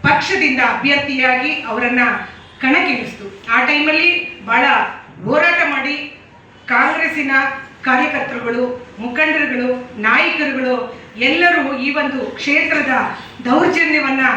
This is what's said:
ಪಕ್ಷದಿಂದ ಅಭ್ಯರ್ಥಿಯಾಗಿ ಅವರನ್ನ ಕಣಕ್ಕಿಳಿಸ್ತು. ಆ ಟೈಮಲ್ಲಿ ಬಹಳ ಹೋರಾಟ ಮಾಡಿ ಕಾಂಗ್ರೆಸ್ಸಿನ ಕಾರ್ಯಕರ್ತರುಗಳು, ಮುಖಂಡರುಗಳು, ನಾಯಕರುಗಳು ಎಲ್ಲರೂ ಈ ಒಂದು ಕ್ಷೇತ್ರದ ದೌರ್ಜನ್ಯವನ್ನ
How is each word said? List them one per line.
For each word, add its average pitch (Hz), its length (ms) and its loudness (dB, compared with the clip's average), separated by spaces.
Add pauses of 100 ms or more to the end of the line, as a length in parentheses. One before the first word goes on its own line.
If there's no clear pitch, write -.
ಪಕ್ಷದಿಂದ 285 560 2
ಅಭ್ಯರ್ಥಿಯಾಗಿ 262 920 2
ಅವರನ್ನ 247 460 -2 (640)
ಕಣಕ್ಕಿಳಿಸ್ತು. 240 920 -2
ಆ 247 120 4
ಟೈಮಲ್ಲಿ 302 800 2
ಬಹಳ 247 200 4 (600)
ಹೋರಾಟ 311 440 4
ಮಾಡಿ 285 520 -6 (440)
ಕಾಂಗ್ರೆಸ್ಸಿನ 294 680 0 (500)
ಕಾರ್ಯಕರ್ತರುಗಳು, 254 1080 -2 (100)
ಮುಖಂಡರುಗಳು, 254 1000 -2
ನಾಯಕರುಗಳು 262 1000 -2 (160)
ಎಲ್ಲರೂ 294 600 2
ಈ 277 180 -2
ಒಂದು 269 240 -2
ಕ್ಷೇತ್ರದ 302 720 0 (540)
ದೌರ್ಜನ್ಯವನ್ನ 294 800 2 (120)